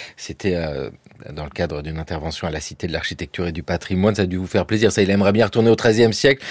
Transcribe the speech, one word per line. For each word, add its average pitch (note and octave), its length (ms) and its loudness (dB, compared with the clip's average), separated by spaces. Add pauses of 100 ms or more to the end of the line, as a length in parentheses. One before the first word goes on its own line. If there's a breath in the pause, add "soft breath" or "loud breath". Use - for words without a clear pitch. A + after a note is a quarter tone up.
(160 loud breath)
c'était, - 400 -4
euh, D2 340 -6 (420)
dans D2+ 120 -10
le D2+ 80 -10
cadre D2+ 320 -6
d'une D#2+ 160 -8
intervention D#2 480 -6
à - 20 -6
la D#2 100 -6
Cité - 280 -8
de E2 40 -8
l'Architecture - 540 -6
et E2+ 60 -4
du D#2+ 100 -8
Patrimoine. F#2+ 540 0
Ça G#2 80 0
a - 20 2
dû F2+ 120 -4
vous F#2 100 -6
faire F#2+ 180 0
plaisir. G#2+ 260 2
Ça, G#2+ 120 2
il F#2+ 80 2
aimerait G2+ 200 4
bien G#2+ 140 4
retourner A2+ 240 4
au A2+ 60 6
treizième A2+ 360 4
siècle. C#3 400 2